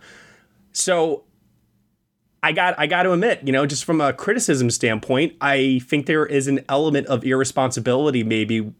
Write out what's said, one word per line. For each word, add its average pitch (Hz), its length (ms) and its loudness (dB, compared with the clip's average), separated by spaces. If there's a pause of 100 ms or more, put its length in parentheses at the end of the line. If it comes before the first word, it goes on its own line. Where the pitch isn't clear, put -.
(720)
So 165 520 0 (1200)
I 156 100 0
got, 180 280 0
I 151 80 0
gotta 180 240 0
admit, 180 340 0
you 131 80 0
know, 139 140 2
just 143 180 -6
from 160 160 0
a 139 100 2
criticism 135 600 0
standpoint, 127 680 0
I 135 460 2
think 147 220 -2
there 156 180 0
is 139 220 -2
an 135 200 0
element 143 400 0
of 123 160 0
irresponsibility 131 1000 0
maybe 110 560 -2